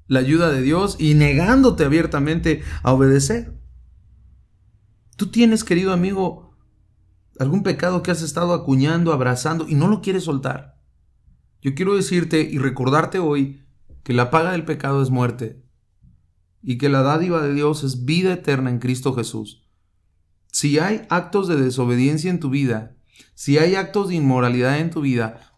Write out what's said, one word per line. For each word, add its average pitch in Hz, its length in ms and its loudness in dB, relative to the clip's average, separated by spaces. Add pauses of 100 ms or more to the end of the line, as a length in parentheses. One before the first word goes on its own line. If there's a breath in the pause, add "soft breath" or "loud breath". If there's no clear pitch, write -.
la 131 120 2
ayuda 156 320 2
de 131 100 0
Dios 180 380 0
y 151 140 4
negándote 160 720 4
abiertamente 156 800 0 (200 loud breath)
a 127 100 2
obedecer. 139 640 2 (1600)
Tú 196 160 -6
tienes, 226 320 4
querido 185 300 0
amigo, 185 640 -4 (840)
algún 135 240 0
pecado 175 400 -2
que 185 80 -2
has 160 100 -2
estado 170 320 -2
acuñando, 160 600 2
abrazando 147 540 -2
y 156 80 -2
no 151 120 4
lo 208 140 2
quieres 180 240 -2
soltar. 135 540 -6 (840)
Yo 139 140 -4
quiero 190 200 0
decirte 170 460 0
y - 160 -4
recordarte 135 600 0
hoy 147 460 -2 (380)
que 123 100 -4
la 123 180 2
paga 165 200 2
del 175 140 -4
pecado 139 360 -2
es 127 100 0
muerte 120 520 -4 (1000)
y 123 160 -4
que 139 120 0
la 135 140 2
dádiva 160 380 0
de 143 120 -2
Dios 147 300 0
es 123 200 -6
vida 180 300 0
eterna 135 360 -2
en 123 100 -2
Cristo 127 340 -2
Jesús. 110 560 -10 (840)
Si 147 260 0
hay 202 320 -2
actos 180 380 -2
de 170 80 0
desobediencia 131 760 0
en 170 120 -2
tu 143 80 -4
vida, 120 480 -4 (360 soft breath)
si 139 240 0
hay 180 180 4
actos 190 340 -2
de 180 60 -4
inmoralidad 127 640 2
en 165 100 -4
tu 165 100 -8
vida, 120 580 -4